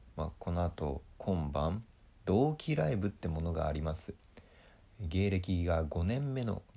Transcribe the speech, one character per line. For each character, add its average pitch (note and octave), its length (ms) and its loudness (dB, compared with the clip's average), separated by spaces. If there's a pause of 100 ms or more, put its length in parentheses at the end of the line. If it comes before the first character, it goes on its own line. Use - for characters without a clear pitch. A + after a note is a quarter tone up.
(160)
ま D#2 120 -4
あ、 - 120 -8
こ - 100 -6
の F2 140 2
後、 D#2 380 -2 (160)
今 E2 340 0
晩、 D#2+ 320 0 (400)
同 B2 300 4
期 D3+ 240 -4
ラ D#3 140 2
イ B2+ 40 0
ブ G2 140 0
っ - 20 -8
て - 160 -6
も D#2+ 140 -2
の E2+ 100 0
が D#2+ 160 0
あ D2+ 60 0
り D2+ 80 -2
ま D#2 140 -2
す。 - 180 -10 (880)
芸 F#2 280 2
歴 F#2 360 2
が E2 180 4
五 E2+ 220 0
年 C3+ 280 0
目 C3 120 -2
の G2 160 -2 (160)